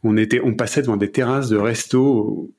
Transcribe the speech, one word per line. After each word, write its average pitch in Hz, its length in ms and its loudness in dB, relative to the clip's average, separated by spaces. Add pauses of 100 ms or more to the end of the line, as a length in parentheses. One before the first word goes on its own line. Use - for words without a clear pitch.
On 107 140 2
était, 110 260 2
on 120 120 0
passait 117 260 -2
devant 117 160 0
des 101 140 -2
terrasses 131 380 -2
de 110 80 2
resto 113 1000 0